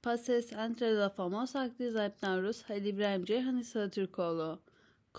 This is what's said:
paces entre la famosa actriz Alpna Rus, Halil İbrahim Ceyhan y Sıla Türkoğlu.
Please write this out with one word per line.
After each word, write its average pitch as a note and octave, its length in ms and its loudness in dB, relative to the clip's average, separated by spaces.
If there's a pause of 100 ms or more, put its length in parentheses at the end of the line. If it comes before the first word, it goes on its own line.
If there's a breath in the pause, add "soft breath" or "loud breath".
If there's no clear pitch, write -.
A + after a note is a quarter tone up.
paces A#3+ 520 0
entre A3+ 420 0
la G3+ 160 4
famosa G#3+ 540 -2
actriz B3 320 -4
Alpna G3+ 440 0
Rus, G#3 220 -2
Halil G3+ 240 -4
İbrahim G3 400 0
Ceyhan B3+ 320 2
y A#3 60 -2
Sıla G#3 260 -2
Türkoğlu. E3+ 720 -2 (560 soft breath)